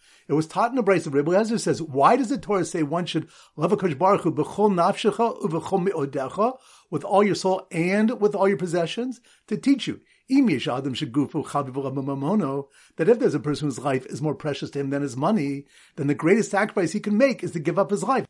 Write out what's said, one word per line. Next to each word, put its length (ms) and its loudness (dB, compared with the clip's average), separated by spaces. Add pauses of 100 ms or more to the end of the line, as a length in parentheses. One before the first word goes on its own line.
(280)
it 60 0
was 120 2
taught 240 0
in 60 -4
the 80 0
Brisa, 280 2
Rebbe 200 2
Eliezer 260 2
says, 240 -2
"Why 320 4
does 140 0
the 100 -2
Torah 260 0
say 200 -2
one 220 -4
should 200 -4 (300)
love 160 0
HaKadosh 260 0
Baruch 220 4
Hu 120 0
b'chol 400 0
nafshecha 720 0
uv'chol 400 -2
me'odecha," 720 -2 (340)
with 120 -4
all 220 4
your 100 2
soul 380 -2
and 480 2
with 160 2
all 100 2
your 100 2
possessions? 640 -4 (280)
To 80 -2
teach 320 2
you, 120 -6 (280)
"Im 200 4
yesh 200 0
adam 260 -4
shegufu 500 -2
chaviv 280 -4
alav 220 -6
mamono," 760 -2 (280)
that 120 0
if 100 6
there's 160 2
a 60 0
person 260 -4
whose 140 -6
life 260 -2
is 160 -10
more 120 -2
precious 360 -8
to 80 -8
him 120 -4
than 120 -4
his 140 -6
money, 480 -2 (320)
then 100 -4
the 80 2
greatest 380 2
sacrifice 400 0
he 80 -2
can 180 0
make 240 4
is 80 -4
to 80 -4
give 200 -2
up 120 2
his 140 -2
life, 260 0